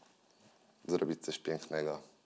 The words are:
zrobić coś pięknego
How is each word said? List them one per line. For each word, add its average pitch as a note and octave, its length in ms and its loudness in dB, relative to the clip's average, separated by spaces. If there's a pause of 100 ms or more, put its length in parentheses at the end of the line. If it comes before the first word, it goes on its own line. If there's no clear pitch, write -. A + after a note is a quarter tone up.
(880)
zrobić D#2+ 360 2
coś - 140 -2
pięknego D#2 640 -2 (260)